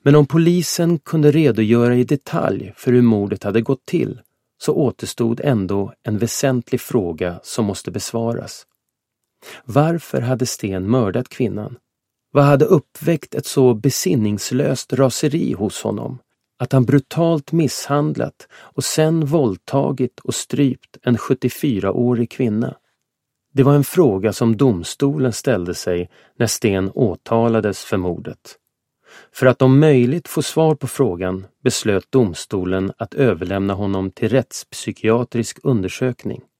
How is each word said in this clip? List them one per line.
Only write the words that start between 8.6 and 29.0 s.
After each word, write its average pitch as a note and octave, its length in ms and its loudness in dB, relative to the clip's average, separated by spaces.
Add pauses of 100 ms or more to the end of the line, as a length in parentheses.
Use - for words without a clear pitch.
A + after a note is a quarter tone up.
Varför C#3+ 580 0
hade A#2+ 240 -2
Sten F#2+ 440 -6
mördat A#2 400 0
kvinnan? G#2 480 -6 (540)
Vad C#3+ 120 4
hade C#3+ 220 6
uppväckt - 720 0
ett - 100 -6
så B2+ 280 4
besinningslöst B2+ 1200 -2
raseri C#3 600 0
hos G2+ 280 -6
honom, A#2 380 -6 (380)
att - 140 -4
han C3 140 4
brutalt D3+ 680 0
misshandlat D3 1000 -2
och - 320 -10
sen D#3+ 420 0
våldtagit C3+ 920 -2
och - 160 -6
strypt - 680 -2
en A#2 160 2
sjuttiofyraårig A#2+ 1120 -2
kvinna? A#2+ 440 -2 (760)
Det C3+ 100 4
var C#3+ 120 6
en C#3+ 80 4
fråga G#2+ 500 2
som A2+ 240 2
domstolen C3 760 0
ställde F2+ 420 -2
sig F2 340 -4 (280)
när A2+ 100 0
Sten G2 460 0
åtalades A2+ 880 0
för G#2+ 140 -4
mordet. E2 580 -8 (760)